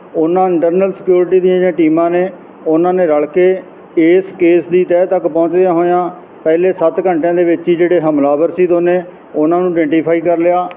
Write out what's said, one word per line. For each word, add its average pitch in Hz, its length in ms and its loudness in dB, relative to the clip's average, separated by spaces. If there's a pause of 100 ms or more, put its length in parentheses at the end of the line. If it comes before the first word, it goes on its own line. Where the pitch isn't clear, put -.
(140)
ਉਹਨਾਂ 175 340 0
ਇੰਟਰਨਲ 180 440 0
ਸਿਕਿਉਰਿਟੀ 180 480 0
ਦੀਆਂ 185 140 2
ਜਿਹੜੀਆਂ 180 180 0
ਟੀਮਾਂ 165 380 0
ਨੇ, 180 200 -2 (360)
ਉਹਨਾਂ 165 260 0
ਨੇ 185 140 0
ਰਲ 147 200 0
ਕੇ 180 340 0 (360)
ਇਸ 175 280 4 (140)
ਕੇਸ 170 260 2
ਦੀ 180 200 0
ਤਹਿ 175 220 0
ਤੱਕ 185 200 -2
ਪਹੁੰਚਦਿਆਂ 170 460 0
ਹੋਇਆਂ 175 380 0 (340)
ਪਹਿਲੇ 170 280 2
ਸੱਤ 165 340 -2
ਘੰਟਿਆਂ 170 280 0
ਦੇ 175 100 2
ਵਿੱਚ 170 240 -2
ਹੀ 175 60 2
ਜਿਹੜੇ 175 260 0
ਹਮਲਾਵਰ 147 500 0
ਸੀ 180 160 0
ਦੋਨੇ, 175 360 0 (320)
ਉਹਨਾਂ 160 260 0
ਨੂੰ 185 80 0
ਆਇਡੈਂਟੀਫਾਈ 160 520 0
ਕਰ 170 180 0
ਲਿਆ। 175 380 0